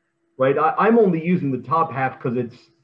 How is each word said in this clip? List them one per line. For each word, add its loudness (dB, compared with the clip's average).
right? 2
I, 0
I'm 4
only 2
using 0
the -6
top -2
half -6
'cause -6
it's -6